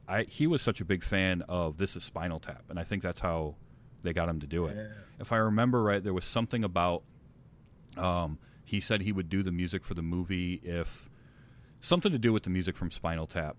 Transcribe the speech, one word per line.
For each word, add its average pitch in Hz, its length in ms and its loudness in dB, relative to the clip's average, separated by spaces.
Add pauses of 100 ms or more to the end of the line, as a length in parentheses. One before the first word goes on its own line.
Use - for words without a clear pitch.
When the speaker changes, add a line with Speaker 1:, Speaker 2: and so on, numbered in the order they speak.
Speaker 1:
I, 107 180 0
he - 220 0
was 165 140 4
such - 220 0
a - 20 -4
big 90 180 0
fan 95 460 2
of 85 300 0
This 95 180 0
Is 85 80 -10
Spinal 82 360 -4
Tap, - 280 -12
and 85 100 -8
I 82 60 -2
think 95 180 -4
that's 87 180 -2
how 80 340 0 (480)
they 87 100 -2
got 85 160 2
him 82 120 0
to 73 60 -8
do 82 200 0
it. 78 100 -4
Speaker 2:
Yeah. 107 120 -8 (300)
Speaker 1:
If - 140 -6
I 117 60 2
remember 113 440 4
right, 101 220 4
there 101 80 0
was 92 140 0
something 117 380 0
about, 87 380 2 (960)
um, 87 420 0 (260)
he 101 160 -2
said 104 200 2
he 104 120 0
would 92 180 0
do 98 120 4
the 92 100 0
music 87 320 -2
for 98 100 -4
the 85 80 -4
movie 90 600 -2
if, 85 460 -6 (720)
something 180 320 2
to 139 60 2
do 113 160 6
with 107 80 2
the 92 80 -4
music 90 260 0
from 82 140 -4
Spinal 82 360 -4
Tap 78 320 -4